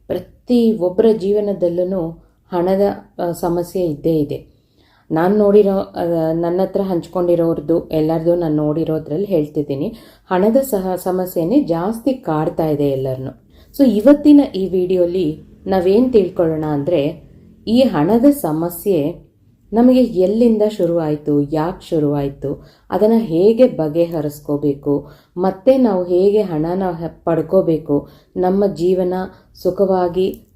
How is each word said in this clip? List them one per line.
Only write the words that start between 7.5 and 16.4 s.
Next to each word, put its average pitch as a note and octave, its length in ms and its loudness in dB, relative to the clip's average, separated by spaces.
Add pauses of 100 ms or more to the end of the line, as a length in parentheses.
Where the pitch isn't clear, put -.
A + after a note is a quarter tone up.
ಎಲ್ಲರದು D#3+ 460 0
ನಾನ್ E3 220 -2
ನೋಡಿರೋದ್ರಲ್ಲಿ D#3 680 -2
ಹೇಳ್ತಿದ್ದೀನಿ, D3+ 680 -4 (360)
ಹಣದ G3+ 260 2
ಸಹ F#3+ 380 -2
ಸಮಸ್ಯೆನೇ F#3 680 -2
ಜಾಸ್ತಿ G3 540 -2
ಕಾಡ್ತಾ D#3+ 520 -4
ಇದೆ D3 180 -2
ಎಲ್ಲರನ್ನೂ. C3 460 -4 (440)
So C4 160 2
ಇವತ್ತಿನ C#4+ 500 6 (140)
ಈ F#3+ 140 -4
ವಿಡಿಯೋಲಿ F3+ 840 -2 (160)
ನಾವೇನ್ G3 460 2
ತಿಳ್ಕೊಳ್ಳೋಣ E3+ 520 0